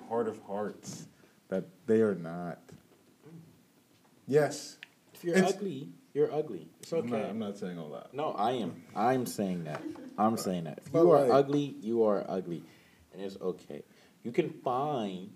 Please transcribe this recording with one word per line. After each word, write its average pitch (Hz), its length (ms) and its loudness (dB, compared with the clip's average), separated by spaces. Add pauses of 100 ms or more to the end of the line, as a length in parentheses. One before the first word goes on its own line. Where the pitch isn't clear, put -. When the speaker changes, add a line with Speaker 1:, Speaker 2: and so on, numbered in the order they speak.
Speaker 1:
heart 113 200 0
of 104 180 -6
hearts - 600 -8 (400)
that 92 160 -2 (220)
they 113 160 6
are 104 120 4
not. 85 460 -8 (680)
Speaker 2:
Mm. 165 140 -20 (880)
Speaker 1:
Yes. - 500 2 (360)
Speaker 2:
If - 100 -16
you're 170 120 0
Speaker 1:
It's 190 180 8
Speaker 2:
ugly, 170 340 -6 (260)
you're 143 180 2
ugly. 120 360 -4 (120)
It's - 120 -16
Speaker 1:
I'm 120 160 0
not, 117 120 0
Speaker 2:
okay. 95 80 -2
Speaker 1:
I'm 104 120 -6
not 101 180 -6
saying 90 200 -6
all 78 120 -10
that. - 240 -14
Speaker 2:
No, 147 180 -4
I 123 200 0
am. 107 280 -4 (140)
I'm 123 320 2
saying 92 380 -2
that. 76 180 -8 (360)
I'm 110 180 4
saying 90 280 -2
that. 76 200 -8
If - 80 -16
Speaker 1:
But, 165 100 4
Speaker 2:
you 147 80 10
are 143 120 8
Speaker 1:
like 127 100 4
Speaker 2:
ugly, 139 480 4
you 113 240 2
are 101 240 4
ugly. 85 340 -4 (500)
And 90 100 -14
it's 98 180 -8
okay. 87 420 -6 (400)
You 117 100 -8
can 160 180 2
find, 123 840 -2